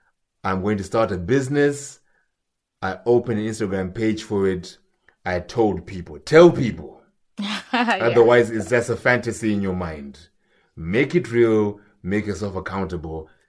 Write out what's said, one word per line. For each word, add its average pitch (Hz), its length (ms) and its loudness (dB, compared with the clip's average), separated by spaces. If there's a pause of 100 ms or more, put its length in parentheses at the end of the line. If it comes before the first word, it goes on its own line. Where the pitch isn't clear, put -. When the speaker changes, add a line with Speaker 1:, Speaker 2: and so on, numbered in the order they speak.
(420)
Speaker 1:
I'm 95 200 -2
going 101 160 0
to 98 60 -6
start 113 280 0
a 95 60 -4
business. 139 840 -2 (840)
I 95 240 -6
opened 120 320 2
an 107 80 -4
Instagram 98 480 -4
page 110 300 -2
for 98 240 0
it. 90 280 -6 (480)
I 90 160 -2
told 98 460 0
people, 87 320 -12
tell 165 320 8
people. - 520 -6 (360)
Speaker 2:
<laughs> 202 80 -8 (260)
Yeah. 233 280 0
Speaker 1:
Otherwise, 117 500 6
it's 110 180 -6
just 120 220 0
a 113 60 -2
fantasy 120 580 -2
in 101 80 -2
your 95 140 -4
mind. 78 420 -10 (560)
Make 110 400 -2
it 170 160 0
real. 110 480 2 (240)
Make 101 240 -2
yourself 98 300 -6
accountable. 85 720 -8 (200)